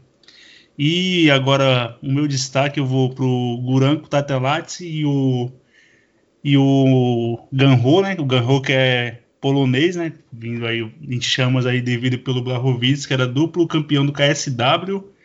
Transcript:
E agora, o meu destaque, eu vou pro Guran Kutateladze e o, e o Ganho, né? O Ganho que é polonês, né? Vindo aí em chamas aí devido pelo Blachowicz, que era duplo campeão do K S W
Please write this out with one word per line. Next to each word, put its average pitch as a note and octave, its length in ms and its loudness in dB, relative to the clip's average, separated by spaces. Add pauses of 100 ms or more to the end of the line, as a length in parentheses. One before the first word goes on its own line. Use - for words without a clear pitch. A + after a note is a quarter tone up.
(760)
E E3+ 540 2
agora, C3+ 720 2
o C3+ 80 -4
meu D3 160 0
destaque, C#3 520 -4
eu C3+ 60 -2
vou C3 280 0
pro B2 500 -2
Guran C3+ 340 2
Kutateladze C#3+ 880 -4
e D#3 180 -4
o, C3 460 0 (920)
e C#3 140 4
o C3 920 2
Ganho, C3+ 500 4
né? G3 180 0
O C#3+ 60 -2
Ganho B2+ 360 2
que C#3 120 -2
é B2 480 0 (180)
polonês, C#3 560 2
né? E3 180 -6 (180)
Vindo A#2 360 -8
aí A2+ 240 -6 (100)
em A#2+ 180 -6
chamas B2+ 460 0
aí B2 160 0
devido B2 380 -2
pelo B2+ 240 -4
Blachowicz, B2+ 640 -2
que - 80 -4
era B2+ 140 0
duplo E3 400 0
campeão D3 380 0
do C#3 80 -2
K C#3+ 120 0
S D3 260 0
W F3 600 -2 (140)